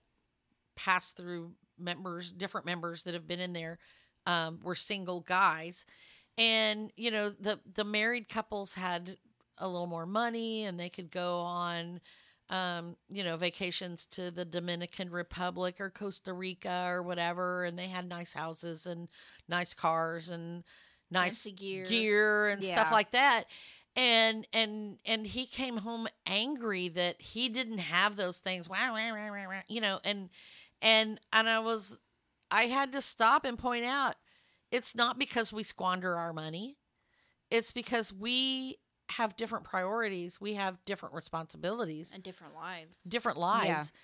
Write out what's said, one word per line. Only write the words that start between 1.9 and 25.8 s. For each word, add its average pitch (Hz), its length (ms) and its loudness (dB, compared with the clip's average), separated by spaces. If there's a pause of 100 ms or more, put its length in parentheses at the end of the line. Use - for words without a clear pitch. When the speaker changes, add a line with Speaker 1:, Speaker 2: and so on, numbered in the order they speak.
Speaker 1:
different 185 360 -8
members 170 380 -4
that 175 100 -6
have 170 140 -8
been 175 120 -4
in 180 120 -4
there, 165 260 -8 (480)
um, 165 360 0
were 180 120 -4
single 180 460 -4
guys. 175 640 2 (540)
And, 220 580 6
you 233 140 0
know, 208 200 0
the, 202 300 -2 (140)
the 208 100 0
married 214 440 0
couples 208 460 -4
had 180 420 -4 (420)
a 190 100 -6
little 175 180 -4
more 165 200 -6
money 226 580 -2
and 180 140 -6
they 175 120 -6
could 170 200 -12
go 175 300 -2
on, 175 600 -4 (500)
um, 175 460 -4 (140)
you 196 140 -4
know, 165 120 -2
vacations 175 720 -2
to 180 240 -8
the 175 140 -6
Dominican 175 640 -6
Republic 180 720 -4
or 196 100 -8
Costa 190 420 -8
Rica 180 560 -4
or 180 140 0
whatever. 180 600 -2
And 175 140 -4
they 180 100 -6
had 180 200 -6
nice 175 260 -8
houses 160 520 -6
and 170 240 -8 (380)
nice 175 260 0
cars 165 540 0
and 170 360 -8 (460)
nice 180 340 4
Speaker 2:
Fancy 208 80 -2
gear. 190 340 -6
Speaker 1:
gear 214 640 6
and 202 160 0
stuff 180 260 6
Speaker 3:
Yeah. 226 40 4
Speaker 1:
like 214 180 6
that. 247 320 6 (540)
And, 226 540 6
and, 214 540 0
and 220 200 0
he 240 200 -4
came 247 320 -4
home 226 280 -6 (200)